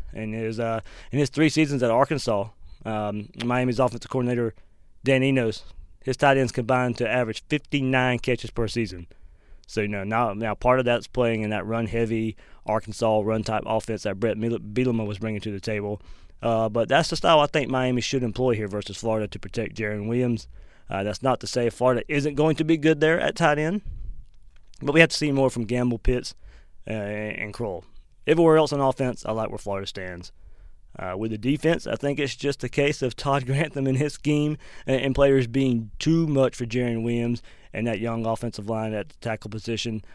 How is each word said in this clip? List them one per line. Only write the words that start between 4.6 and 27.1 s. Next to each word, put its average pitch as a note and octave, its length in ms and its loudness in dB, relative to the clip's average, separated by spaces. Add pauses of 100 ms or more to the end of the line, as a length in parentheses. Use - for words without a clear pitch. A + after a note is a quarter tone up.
Dan C3 180 4
Enos, C3 420 2 (400)
his C3 140 -4
tight C#3 180 6
ends B2+ 160 2
combined B2 460 0
to A#2 100 -2
average A2+ 400 -2
fifty-nine C3 680 2
catches A#2 320 -2
per A2+ 180 -2
season. F#2 380 -4 (600)
So, - 160 -2
you G#2 60 0
know, G#2 140 -4
now, A2 300 0
now G#2+ 220 -2
part B2+ 240 4
of B2+ 80 2
that's A#2+ 200 2
playing A#2 360 0
in G#2+ 80 -2
that G2+ 160 -2
run-heavy A2+ 680 -2 (280)
Arkansas G#2+ 580 2
run-type G#2+ 440 0
offense A2 380 -2
that G2 140 -4
Brett G#2+ 200 0
Mil-, A2+ 200 -2
Bielema A2+ 480 0
was G#2 120 -8
bringing G#2+ 240 -6
to G#2+ 100 -6
the G2 80 -8
table. G#2 400 -4 (400)
Uh, A2+ 300 2
but A2 180 2
that's D3+ 220 4
the D#3+ 60 -4
style D#3+ 240 6
I D3 60 4
think C#3+ 220 0
Miami B2+ 320 2
should B2+ 220 -2
employ B2 320 2
here G#2+ 140 -2
versus G2+ 280 -6
Florida A2 320 -2
to G#2 100 -10
protect - 380 -6
Jarren G#2+ 320 -4
Williams. A#2+ 400 0 (400)
Uh, G2 140 -2
that's G2+ 200 -4
not C3 180 2
to - 60 -10
say A#2+ 220 0
Florida A#2+ 400 2
isn't C#3+ 260 0
going D3+ 220 4
to D#3+ 80 0
be D#3+ 140 2
good D3+ 220 4
there D#3+ 200 4
at - 160 0
tight D3+ 220 4
end, E3 240 0 (1000)
but C#3 140 0
we D#3+ 60 8
have D#3+ 100 8
to - 60 -6
see D3+ 160 0
more C3+ 180 4
from A#2+ 160 -4
Gamble, B2 320 0
Pitts, - 360 0 (520)
uh, - 60 -6
and, G#2 460 -6